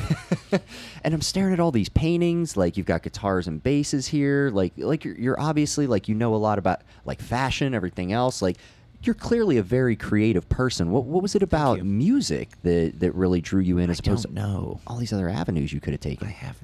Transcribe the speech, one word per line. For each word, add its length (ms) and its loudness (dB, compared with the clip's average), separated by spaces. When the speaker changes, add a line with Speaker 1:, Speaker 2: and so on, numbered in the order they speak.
Speaker 1:
<laughs> 80 2
And 80 2
I'm 80 -2
staring 320 0
at 60 2
all 120 4
these 180 2
paintings. 680 2
Like, 220 2
you've 80 -4
got 180 -2
guitars 440 -2
and 140 -6
basses 460 0
here. 460 0
Like, 240 2
like, 260 -2
you're, 120 -8
you're 240 -2
obviously, 460 0
like, 220 0
you 80 0
know 180 0
a 40 2
lot 200 2
about, 240 0
like, 180 -8
fashion, 520 -2
everything 400 -2
else. 280 0
Like, 160 0
you're 100 0
clearly 440 2
a 60 4
very 340 2
creative 500 2
person. 440 0
What, 120 2
what 180 0
was 140 -2
it 40 2
Speaker 2:
Thank 120 2
Speaker 1:
about 280 2
Speaker 2:
you. 40 -6
Speaker 1:
music 680 0
that, 400 2
that 140 2
really 260 2
drew 180 0
you 200 2
in 100 2
Speaker 2:
I 20 0
Speaker 1:
as 80 -2
opposed 240 0
Speaker 2:
don't 100 -8
know. 520 -4
Speaker 1:
to 40 -12
all 80 -8
these 140 -6
other 160 0
avenues 460 -2
you 80 -6
could 100 -4
have 80 -4
taken? 260 -6
Speaker 2:
I 60 -8
have 320 -14